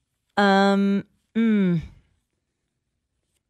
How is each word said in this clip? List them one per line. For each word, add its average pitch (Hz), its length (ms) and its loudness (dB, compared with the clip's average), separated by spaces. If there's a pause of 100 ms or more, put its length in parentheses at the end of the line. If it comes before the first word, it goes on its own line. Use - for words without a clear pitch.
(380)
Um, 196 680 0 (280)
mm. 208 460 0 (1700)